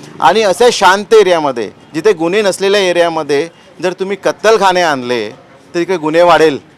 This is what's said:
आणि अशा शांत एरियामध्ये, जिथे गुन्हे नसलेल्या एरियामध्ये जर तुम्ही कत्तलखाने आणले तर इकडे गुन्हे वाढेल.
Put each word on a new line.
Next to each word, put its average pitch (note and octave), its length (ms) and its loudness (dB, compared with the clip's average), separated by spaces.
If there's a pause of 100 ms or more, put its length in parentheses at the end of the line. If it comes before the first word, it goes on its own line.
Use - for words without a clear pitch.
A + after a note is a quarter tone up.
(200)
आणि F#3 220 2
अशा G#3+ 320 2
शांत G3 400 0
एरियामध्ये, D3+ 580 2 (220)
जिथे F3+ 200 0
गुन्हे F3 280 -2
नसलेल्या G3 400 0
एरियामध्ये E3 680 -2 (340)
जर F3+ 100 -4
तुम्ही F#3+ 240 -8
कत्तलखाने G3 640 0
आणले B2 480 -2 (460)
तर E3+ 40 -4
इकडे F3 180 -4
गुन्हे D#3 240 0
वाढेल. D#3 360 4 (200)